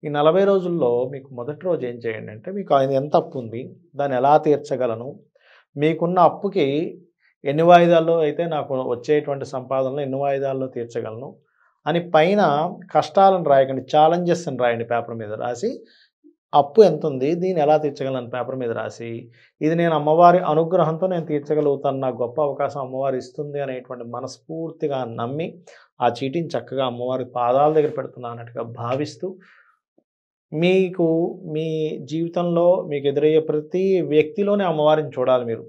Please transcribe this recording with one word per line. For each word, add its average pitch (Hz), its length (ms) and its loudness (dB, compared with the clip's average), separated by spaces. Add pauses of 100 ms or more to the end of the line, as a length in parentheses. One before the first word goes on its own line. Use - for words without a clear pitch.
ఈ 151 100 -6
నలభై 160 340 4
రోజుల్లో 175 400 0 (220)
మీకు 135 160 -14 (100)
మొదటి 135 300 -10
రోజు 160 200 -2
ఏం 120 160 -10
చేయండి 113 300 -8
అంటే 110 220 -14
మీకు 185 200 -4
ఆయన 135 240 2
ఎంత 147 200 -6
అప్పు 165 220 -12
ఉంది, 113 200 -10 (360)
దాన్ని 139 220 -2
ఎలా 135 100 4 (160)
తీర్చగలను, 127 640 -2 (720)
మీకున్న 165 380 0 (120)
అప్పుకి 196 360 -2 (840)
ఎన్ని 151 200 2
వాయిదాల్లో 170 440 8 (120)
అయితే 147 180 -2 (100)
నాకు 135 240 -4 (160)
వచ్చేటువంటి 139 600 -2
సంపాదనలు 131 520 -4
ఎన్ని 135 160 -4
వాయిదాల్లో 135 540 -2
తీర్చగలను 117 520 -8 (600)
అని 170 100 0 (140)
పైన 180 260 4 (540)
కష్టాలను 190 560 4
రాయకండి, 135 320 4 (100)
ఛాలెంజెస్ 170 560 4
అని 131 140 -6
రాయండి 117 320 0
పేపర్ 117 260 -4
మీద. 104 120 -10 (100)
రాసి 120 280 -4 (920)
అప్పు 143 280 2
ఎంత 156 220 0
ఉంది, 131 180 -2 (140)
దీన్ని 185 240 0
ఎలా 151 180 6
తీర్చగలను 135 380 -4
అని 120 160 -12
పేపర్ 127 260 -6
మీద 117 160 -4
రాసి, 117 320 -10 (520)
ఇది 160 180 2
నేను 165 180 2
అమ్మవారి 175 400 6 (140)
అనుగ్రహంతో 165 580 0
నేను 165 180 -4
తీర్చగలుగుతాను, 143 760 0
నాకు 123 180 -4
గొప్ప 120 240 -6
అవకాశం 139 380 -4
అమ్మవారు 131 360 -4
ఇస్తుంది 143 440 -10
అనేటువంటి 127 400 -12 (100)
మనస్ఫూర్తిగా 156 840 -8 (220)
నమ్మి 143 280 -6 (560)
ఆ 120 40 4 (100)
చీటీని 139 380 -4
చక్కగా 131 340 -4
అమ్మవారి 123 360 -6 (120)
పాదాల 131 400 4
దగ్గర 147 220 0
పెడుతున్నా 127 340 -12
అన్నట్టుగా 117 300 -12 (180)
భావిస్తూ, 143 460 -6 (1300)
మీకు 180 420 2 (500)
మీ 160 120 -4 (440)
జీవితంలో 170 540 -2 (260)
మీకు 143 200 -4
ఎదురయ్యే 151 400 4
ప్రతి 151 320 -4 (300)
వ్యక్తిలోనే 202 580 2
అమ్మవారిని 151 460 2
చూడాలి 127 340 2
మీరు. 113 180 -6